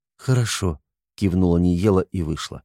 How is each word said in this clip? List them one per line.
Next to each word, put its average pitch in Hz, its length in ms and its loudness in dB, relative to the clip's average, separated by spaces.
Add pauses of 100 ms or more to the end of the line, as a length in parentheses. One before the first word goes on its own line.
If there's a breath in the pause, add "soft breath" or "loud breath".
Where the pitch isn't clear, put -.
(160)
«Хорошо», 113 640 -2 (360)
кивнула 90 420 2
Ниела 90 420 2
и 92 220 -6
вышла. - 420 -8